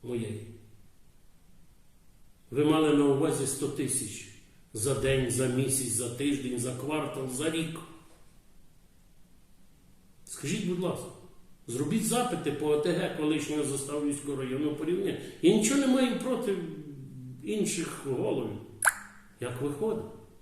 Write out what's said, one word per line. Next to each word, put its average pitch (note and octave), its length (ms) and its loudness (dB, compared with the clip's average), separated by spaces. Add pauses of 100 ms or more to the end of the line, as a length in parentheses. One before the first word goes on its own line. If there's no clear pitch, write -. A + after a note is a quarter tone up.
моєї. G#2+ 440 -6 (2000)
Ви C#3 140 4
мали D3+ 320 6
на C#3+ 80 6
увазі C#3 420 4
сто C#3+ 220 -2
тисяч - 600 -4 (440)
за A#2 220 0
день, C3 360 2
за B2+ 160 2
місяць, C3 460 0
за A#2+ 220 -2
тиждень, B2+ 440 -2
за B2 160 -4
квартал, C3+ 560 -4
за D3 200 -2
рік. D#3+ 280 -4 (2500)
Скажіть, F#3 420 -6
будь F3+ 140 -2
ласка, - 280 -4 (580)
зробіть D3+ 400 0
запити F3+ 460 0
по D3+ 200 2
А D3 80 4
Т F3 120 2
Г F3 240 0
колишнього D3+ 480 0
Заставлюського C#3 760 -2
районного D3 340 -2
порівняння. F3 440 0 (220)
Я F#3 120 10
нічого C#4 260 6
не C4+ 60 4
маю B3+ 320 6
проти - 380 0 (840)
інших G3 640 -2
головів. B2 520 -2 (840)
Як B2 200 -6
виходить? D3 440 -2 (380)